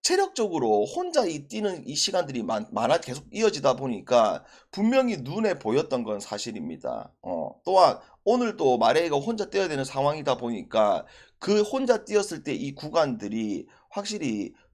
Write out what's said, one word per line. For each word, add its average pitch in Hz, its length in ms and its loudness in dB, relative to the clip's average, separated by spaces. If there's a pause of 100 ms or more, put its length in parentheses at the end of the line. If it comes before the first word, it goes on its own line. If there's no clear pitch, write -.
체력적으로 214 840 2
혼자 330 400 -2
이 151 220 -6
뛰는 196 400 -6
이 147 80 -8
시간들이 143 480 -2
많-, 110 280 -4
많아, 120 280 2
계속 135 320 -10
이어지다 151 440 2
보니까 120 680 2 (280)
분명히 233 460 2
눈에 180 420 -2
보였던 123 440 0
건 107 160 -4
사실입니다. 82 1000 -8
어, 82 300 -6 (120)
또한 180 360 6 (260)
오늘도 196 540 2
마레이가 147 380 4
혼자 214 320 -4
뛰어야 190 180 0
되는 139 180 -4
상황이다 139 520 -2
보니까 107 680 0 (340)
그 208 220 2
혼자 240 440 0
뛰었을 196 380 -2
때 151 100 -4
이 139 220 -6
구간들이 110 920 -2 (220)
확실히 170 640 -6 (200)